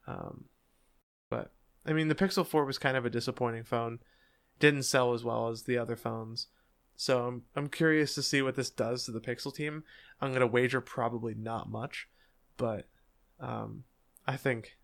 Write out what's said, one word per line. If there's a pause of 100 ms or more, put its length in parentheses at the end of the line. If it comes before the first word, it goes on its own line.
Um, (840)
but, (360)
I
mean,
the
Pixel
four
was
kind
of
a
disappointing
phone. (600)
Didn't
sell
as
well
as
the
other
phones. (480)
So
I'm, (120)
I'm
curious
to
see
what
this
does
to
the
Pixel
team. (380)
I'm
gonna
wager
probably
not
much, (480)
but, (520)
um, (440)
I
think